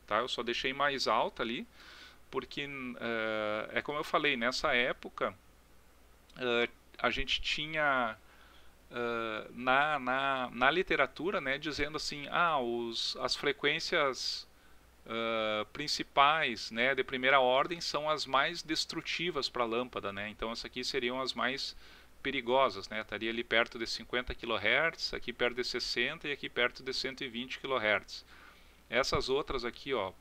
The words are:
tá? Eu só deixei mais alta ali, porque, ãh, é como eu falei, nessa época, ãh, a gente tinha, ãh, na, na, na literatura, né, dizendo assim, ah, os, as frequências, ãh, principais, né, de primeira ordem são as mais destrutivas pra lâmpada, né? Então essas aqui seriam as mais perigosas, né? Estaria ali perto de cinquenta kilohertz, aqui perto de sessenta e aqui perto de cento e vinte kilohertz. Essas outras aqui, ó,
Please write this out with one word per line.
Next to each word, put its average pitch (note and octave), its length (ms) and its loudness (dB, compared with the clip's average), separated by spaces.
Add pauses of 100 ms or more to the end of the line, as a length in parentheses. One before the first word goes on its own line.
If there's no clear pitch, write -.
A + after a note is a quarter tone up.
tá? G#2+ 140 2
Eu B2+ 80 -2
só - 140 -4
deixei A#2+ 300 -2
mais C#3 340 0
alta C3 360 2
ali, B2 240 -4 (640)
porque, C3+ 340 -6
ãh, A2+ 1080 -4
é A#2 100 -2
como D3 160 -4
eu D#3 60 -4
falei, D3 320 2
nessa B2+ 380 2
época, B2 600 0 (1040)
ãh, A#2+ 320 2 (300)
a B2 120 2
gente C3 300 0
tinha, D3 760 0 (720)
ãh, A2+ 640 -2
na, C3 460 4
na, C3 540 0
na B2+ 180 6
literatura, E3+ 680 2
né, C3+ 160 0
dizendo D3+ 400 -4
assim, C#3+ 340 -6
ah, D#3+ 280 4
os, A#2 640 -2
as C3 160 0
frequências, D3 1120 0 (580)
ãh, A2 640 0
principais, D3 1000 2
né, B2 240 2
de C3 100 2
primeira C3 340 4
ordem C#3 420 4
são D3+ 300 -2
as D3+ 160 -2
mais C#3+ 360 2
destrutivas D#3 880 -2
pra B2 160 0
lâmpada, A2+ 480 -2
né? G#2 180 -6
Então A2 200 -6
essas A2+ 140 -8
aqui B2 180 -8
seriam B2 380 -2
as B2+ 120 -2
mais B2 440 -4 (460)
perigosas, B2+ 680 2
né? G#2+ 140 -6
Estaria G#2+ 280 -4
ali A#2 140 -2
perto A#2 340 2
de A2+ 80 -4
cinquenta B2 480 -4
kilohertz, A#2 800 0
aqui A#2 180 -6
perto A#2+ 220 0
de B2 80 -2
sessenta B2+ 640 -2
e D3 60 -2
aqui C#3 160 -6
perto B2 340 0
de B2+ 100 -4
cento C3 300 -6
e C#3 60 -6
vinte A#2+ 320 -8
kilohertz. A2 640 0 (640)
Essas C3 380 0
outras C3+ 360 -2
aqui, C3 300 -6
ó, F#2+ 160 0 (100)